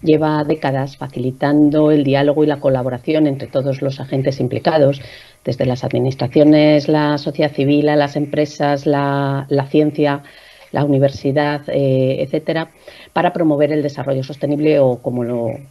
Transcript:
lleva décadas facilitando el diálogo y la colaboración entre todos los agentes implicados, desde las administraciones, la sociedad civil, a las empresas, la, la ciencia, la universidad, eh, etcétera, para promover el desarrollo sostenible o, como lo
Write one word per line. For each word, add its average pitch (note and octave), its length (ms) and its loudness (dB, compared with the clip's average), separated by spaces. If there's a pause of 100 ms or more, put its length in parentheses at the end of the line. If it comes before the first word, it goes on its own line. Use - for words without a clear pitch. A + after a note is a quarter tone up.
lleva D3+ 420 2
décadas C#3 540 -4
facilitando D3 920 0
el D3 120 2
diálogo C#3 400 2
y D3+ 40 4
la C#3+ 120 0
colaboración C3+ 680 0
entre C3+ 220 -4
todos C3+ 340 -4
los C3+ 200 -6
agentes C3+ 400 -4
implicados, C#3 580 0 (460)
desde C3 200 -2
las B2+ 200 -4
administraciones, D3 1040 2
la D3 280 2
sociedad C#3+ 360 -2
civil, D3 340 2
a D3 80 2
las C#3+ 220 0
empresas, D3 680 -2
la, C#3 640 0
la C#3 200 -2
ciencia, D3 560 0 (500)
la C#3 100 0
universidad, C#3+ 840 0
eh, C3 540 0
etcétera, D#3+ 480 -6 (420)
para F3 180 0
promover D3+ 400 2
el D3+ 120 -2
desarrollo C3+ 400 -4
sostenible D3 560 0
o, B2+ 220 2
como B2 220 -4
lo A#2 280 -4 (200)